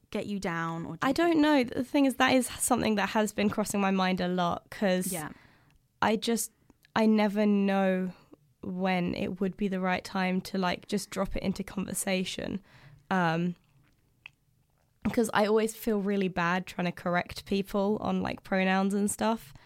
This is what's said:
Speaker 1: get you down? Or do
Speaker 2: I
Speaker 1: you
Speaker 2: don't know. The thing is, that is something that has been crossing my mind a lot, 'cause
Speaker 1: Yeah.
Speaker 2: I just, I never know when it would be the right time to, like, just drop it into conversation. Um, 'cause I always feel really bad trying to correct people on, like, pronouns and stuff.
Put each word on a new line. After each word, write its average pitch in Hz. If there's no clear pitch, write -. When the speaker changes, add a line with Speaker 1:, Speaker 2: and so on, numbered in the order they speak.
Speaker 1:
get 208
you 202
down? 165
Or -
do 160
Speaker 2:
I 262
Speaker 1:
you 277
Speaker 2:
don't 330
know. 294
The -
thing 285
is, 254
that 262
is 254
something 220
that 196
has 214
been 208
crossing 202
my 190
mind 185
a 180
lot, 180
'cause 185
Speaker 1:
Yeah. 160
Speaker 2:
I 214
just, 220
I 220
never 214
know 196
when 185
it 196
would 190
be 208
the 185
right 185
time 185
to, -
like, 180
just -
drop -
it -
into 196
conversation. 185
Um, 175
'cause 226
I 208
always 220
feel 208
really 196
bad 180
trying -
to 175
correct -
people 196
on, 185
like, -
pronouns 190
and 208
stuff. 220